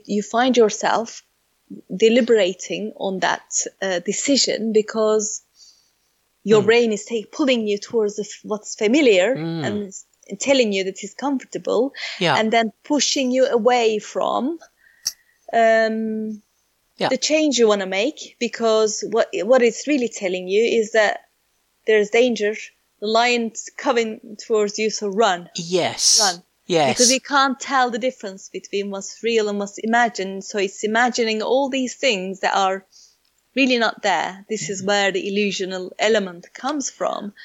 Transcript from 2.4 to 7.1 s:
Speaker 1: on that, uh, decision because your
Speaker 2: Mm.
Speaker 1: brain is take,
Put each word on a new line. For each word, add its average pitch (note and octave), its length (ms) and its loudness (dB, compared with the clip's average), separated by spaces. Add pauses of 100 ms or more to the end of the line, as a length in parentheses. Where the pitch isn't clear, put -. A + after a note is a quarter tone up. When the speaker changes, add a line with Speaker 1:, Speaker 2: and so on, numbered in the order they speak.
Speaker 1:
on F#3+ 220 -4
that, - 320 -2 (300)
uh, F#3+ 180 -2
decision A3 720 0
because G#3+ 680 0 (1000)
your G#3 180 6
Speaker 2:
Mm. F#3+ 40 -4
Speaker 1:
brain A3+ 260 4
is G#3 140 -6
take, A3+ 260 -6